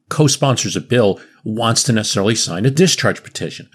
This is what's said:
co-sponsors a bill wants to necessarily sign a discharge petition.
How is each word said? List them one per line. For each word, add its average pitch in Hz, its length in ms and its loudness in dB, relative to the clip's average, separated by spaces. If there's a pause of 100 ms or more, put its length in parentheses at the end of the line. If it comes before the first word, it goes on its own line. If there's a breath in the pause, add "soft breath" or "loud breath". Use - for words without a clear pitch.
co-sponsors 139 680 0
a 90 60 -4
bill 107 380 2 (240 loud breath)
wants 113 400 -2
to 123 100 0
necessarily 107 420 0
sign 95 300 -2
a 135 40 2
discharge 139 540 0
petition. - 520 -12